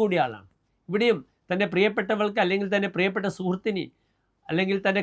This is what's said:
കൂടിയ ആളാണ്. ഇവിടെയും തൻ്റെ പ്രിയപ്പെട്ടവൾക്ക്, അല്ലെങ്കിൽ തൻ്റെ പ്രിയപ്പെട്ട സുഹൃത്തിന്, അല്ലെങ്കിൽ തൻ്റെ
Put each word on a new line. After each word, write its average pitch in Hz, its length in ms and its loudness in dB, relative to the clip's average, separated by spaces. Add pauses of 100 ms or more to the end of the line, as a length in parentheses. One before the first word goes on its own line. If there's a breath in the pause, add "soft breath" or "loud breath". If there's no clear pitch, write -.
കൂടിയ 185 240 2
ആളാണ്. 107 240 -10 (400)
ഇവിടെയും 208 300 2 (320)
തൻ്റെ 185 220 0
പ്രിയപ്പെട്ടവൾക്ക്, 208 720 0
അല്ലെങ്കിൽ 196 300 0
തൻ്റെ 196 200 0
പ്രിയപ്പെട്ട 190 320 0 (100)
സുഹൃത്തിന്, 185 480 -2 (640)
അല്ലെങ്കിൽ 185 280 0 (100)
തൻ്റെ 196 160 2